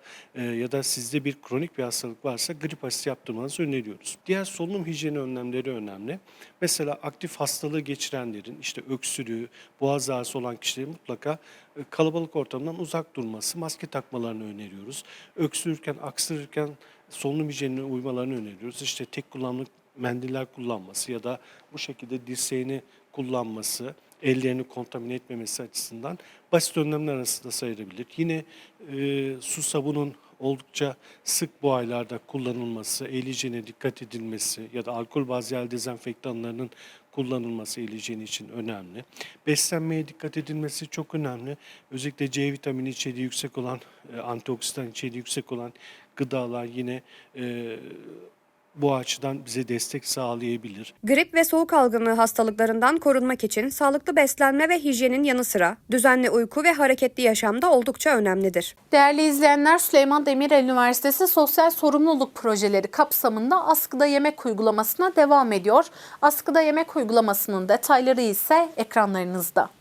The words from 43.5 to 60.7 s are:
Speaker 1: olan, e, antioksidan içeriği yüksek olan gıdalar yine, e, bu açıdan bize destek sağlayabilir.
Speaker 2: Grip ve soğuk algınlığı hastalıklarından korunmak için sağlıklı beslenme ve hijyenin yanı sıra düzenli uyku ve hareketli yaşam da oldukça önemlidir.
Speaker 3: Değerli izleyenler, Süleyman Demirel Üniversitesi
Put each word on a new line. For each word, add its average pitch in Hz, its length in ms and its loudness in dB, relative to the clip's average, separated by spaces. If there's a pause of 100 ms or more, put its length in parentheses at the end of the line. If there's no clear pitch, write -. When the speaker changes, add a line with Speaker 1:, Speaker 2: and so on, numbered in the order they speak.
Speaker 1:
olan, 123 220 -6 (360)
e, 117 40 -10
antioksidan 120 720 -6
içeriği 120 260 -10
yüksek - 360 -8
olan 120 200 -8 (440)
gıdalar 123 480 -4
yine, 123 380 -6 (340)
e, 120 400 -8 (960)
bu 143 200 2
açıdan 135 520 -6
bize 120 220 -6
destek 123 380 -4
sağlayabilir. 120 880 -6 (100)
Speaker 2:
Grip 302 300 2
ve 330 100 6
soğuk 330 280 2
algınlığı 233 400 4
hastalıklarından 226 840 4
korunmak 254 460 2
için 220 240 0
sağlıklı 285 480 2
beslenme 277 520 4
ve 349 100 4
hijyenin 262 460 2
yanı 254 200 2
sıra 185 320 2 (140)
düzenli 254 400 6
uyku 240 340 2
ve 339 80 6
hareketli 262 500 2
yaşam 220 400 4
da 349 100 6
oldukça 262 440 4
önemlidir. 185 600 2 (160)
Speaker 3:
Değerli 294 300 8
izleyenler, 294 560 6
Süleyman 285 480 6
Demirel 277 380 6
Üniversitesi 254 640 4